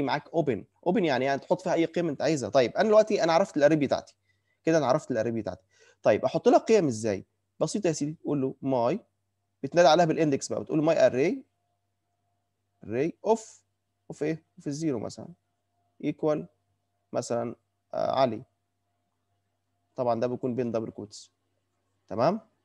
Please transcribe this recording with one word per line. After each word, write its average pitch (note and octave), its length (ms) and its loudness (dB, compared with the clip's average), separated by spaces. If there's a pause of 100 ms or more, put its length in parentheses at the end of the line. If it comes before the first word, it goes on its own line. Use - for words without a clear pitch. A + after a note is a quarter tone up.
معاك C3+ 260 -4
open. D3 300 -2 (300)
open F#3+ 140 2
يعني، C3 220 0
يعني C3+ 160 -2
تحط - 200 -2
فيها E3+ 140 -4
أي E3 100 2
قيمة E3+ 260 -4
أنت C3+ 120 -6
عايزها. C3+ 260 -2
طيب، A#2+ 280 2
أنا G3+ 120 2
دلوقتي G#3+ 340 4
أنا E3 100 2
عرفت E3 260 2
الarray D3 160 6
بتاعتي. C3 400 -2 (540)
كده D#3+ 100 4
انا C#3+ 80 0
عرفت C#3 240 0
الاري A#2 200 -2
بتاعتي. G2+ 340 -8 (380)
طيب A2+ 220 4
احط D#3 240 0
لها D4 100 6
قيم G#3 280 2
ازاي؟ G#2+ 400 -4 (340)
بسيطه F#3 280 -2
يا D#3+ 40 0
سيدي، D3+ 200 -6
تقول D3 300 -4
له C3 200 -4
my، C3+ 360 0 (640)
بتنادي E3+ 260 4
عليها E3 160 6
بالاندكس D#3 440 0
بقى، A2 120 -4
بتقول B2+ 180 -2
له D#3+ 160 2
my - 20 -2
array، C3+ 380 4 (1500)
array C#3+ 460 -2
of، A3+ 80 0 (720)
of - 100 -10
ايه؟ D#3 220 -4 (160)
of - 60 -10
الزيرو D3 320 -4
مثلا، - 300 -12 (800)
equal D3+ 320 -2 (760)
مثلا، A#2+ 440 -4 (380)
آه، - 160 -2 (100)
علي. A#2 220 0 (1500)
طبعا A#2+ 240 -2
ده B2 60 0
بيكون B2 280 -4
بين A#2+ 180 -2
دبل A2+ 180 -4
كوتس. - 420 -16 (760)
تمام؟ C#3+ 320 0 (240)